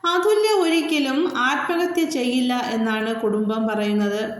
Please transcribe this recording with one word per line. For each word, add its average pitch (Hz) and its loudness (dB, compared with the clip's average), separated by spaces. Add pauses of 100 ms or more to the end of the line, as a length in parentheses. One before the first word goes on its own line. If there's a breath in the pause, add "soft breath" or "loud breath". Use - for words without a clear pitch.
(140)
അതുല്യ 427 4 (140)
ഒരിക്കലും 302 0 (280)
ആത്മഹത്യ 339 0 (140)
ചെയ്യില്ല 247 0 (220)
എന്നാണ് 220 -2 (100)
കുടുംബം 214 0
പറയുന്നത്. 208 0 (180)